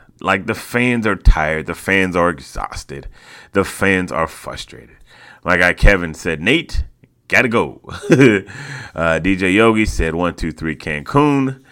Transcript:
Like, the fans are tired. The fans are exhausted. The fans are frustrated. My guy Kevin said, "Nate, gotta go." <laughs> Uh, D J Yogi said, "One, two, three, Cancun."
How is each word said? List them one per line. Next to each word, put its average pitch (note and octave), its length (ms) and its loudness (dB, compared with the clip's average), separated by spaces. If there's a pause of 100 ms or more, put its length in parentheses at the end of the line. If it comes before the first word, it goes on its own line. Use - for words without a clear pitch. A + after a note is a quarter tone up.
(220)
Like, F#2+ 240 0
the A#2 80 -2
fans A#2+ 520 -2
are G2+ 100 0
tired. D#2 500 4
The E2+ 80 -6
fans F#2+ 400 0
are F2 140 2
exhausted. C#2 800 -10 (440)
The G2 120 2
fans F#2+ 480 -2
are D#2+ 140 -2
frustrated. - 720 -14 (480)
My F2 120 2
guy F2+ 160 4
Kevin F2 400 2
said, D#2 280 -6
"Nate, C3 440 -2 (440)
gotta A#2 200 2
go." G2 320 -2 (280)
<laughs> A#2+ 360 6 (480)
Uh, D#2+ 280 0
D F#2+ 160 0
J F#2 160 0
Yogi A2 340 4
said, E2 300 -2
"One, E2+ 180 -2
two, E2 160 -6
three, D#2 260 -6
Cancun." C3+ 960 -2